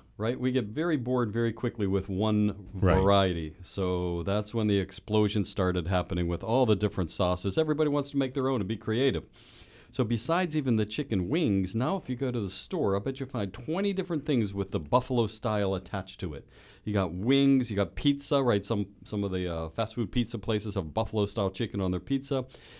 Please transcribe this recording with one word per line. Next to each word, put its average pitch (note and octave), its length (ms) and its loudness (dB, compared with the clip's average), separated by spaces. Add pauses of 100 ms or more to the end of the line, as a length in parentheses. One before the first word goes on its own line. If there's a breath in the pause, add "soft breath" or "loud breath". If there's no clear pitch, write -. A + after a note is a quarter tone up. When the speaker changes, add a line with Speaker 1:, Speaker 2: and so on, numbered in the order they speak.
(180)
Speaker 1:
right? A#2 220 -2
We B2+ 140 0
get B2 140 0
very D#3 280 -2
bored B2 380 0
very A#2 180 0
quickly A2+ 340 -2
with F#2+ 220 0
one G#2 640 0
Speaker 2:
Right. F#2 280 6
Speaker 1:
variety. F#2+ 600 2
So F2+ 640 -2
that's G2+ 300 -2
when A2+ 140 0
the G2+ 120 4
explosion G#2 640 2
started F2+ 460 0
happening F2 400 0
with E2+ 120 -2
all A#2+ 240 2
the G#2+ 120 4
different F#2+ 340 -2
sauces. F#2+ 460 0
Everybody D3+ 320 2
wants C#3+ 220 -2
to C#3+ 60 -2
make C3+ 160 0
their C3 140 -2
own C3 140 0
and F#2+ 80 -2
be A2 80 -2
creative. A#2 500 0 (640 soft breath)
So B2+ 160 -2
besides D#3 500 0
even C3 220 2
the G#2+ 80 2
chicken G#2 420 -2
wings, G#2+ 480 2
now C#3+ 220 0
if - 120 -8
you B2+ 60 -2
go B2+ 160 -2
to A#2+ 80 -4
the G2 100 -2
store, A2+ 460 -2
I G2+ 40 0
bet C3+ 200 -6
you C3+ 60 -4
find G#2 260 -4
twenty F#3 400 -2
different F3 340 -4
things A2+ 280 2
with G2 180 -4
the G2 80 -2
buffalo A#2+ 480 2
style G#2 480 0
attached - 460 -8
to E2 120 -4
it. C#2 140 -14 (380 soft breath)
You G#2+ 80 -2
got F#2+ 200 2
wings, C3+ 560 4
you G#2 60 -2
got F#2+ 200 0
pizza, C#3+ 460 2
right? A2 220 4
Some, G#2 220 0 (180)
some G#2 220 -2
of F#2 60 -2
the, F2+ 220 -2
uh, E2 160 -4
fast A2 260 -4
food A2 140 -2
pizza A#2 300 -2
places G#2+ 360 -2
have E2 180 -4
buffalo A2 320 0
style G2+ 260 -2
chicken G#2 300 -4
on F#2 100 0
their F2+ 80 -2
pizza. C3+ 460 -2 (340 loud breath)